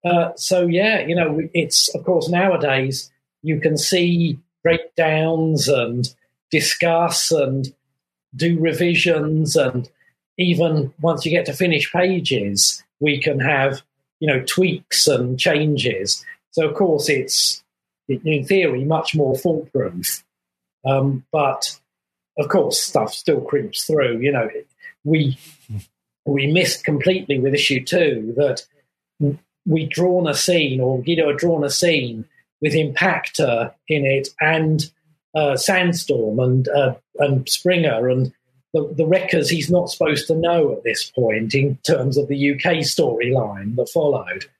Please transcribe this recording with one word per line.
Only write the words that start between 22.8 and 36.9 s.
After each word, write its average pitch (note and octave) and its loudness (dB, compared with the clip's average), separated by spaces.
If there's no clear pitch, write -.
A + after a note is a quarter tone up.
stuff - -2
still C#3+ -2
creeps - -4
through. B2+ 0
You C#3 0
know, A2+ -2
we, D3 0
we C#3+ 0
missed F3 0
completely D#3 0
with C3+ 2
issue C3+ 0
two B2 0
that C3+ -2
we'd D#3+ 0
drawn F3+ 0
a C#3+ 0
scene, C#3+ 0
or B2+ 0
Guido E3 0
had C#3+ 0
drawn E3 2
a C#3 -2
scene B2+ 0
with D3 0
Impactor D3 0
in D3 0
it C3+ 0
and, D#3 0
uh, D3 2
Sandstorm D3 0
and, B2+ 2
uh, C#3 0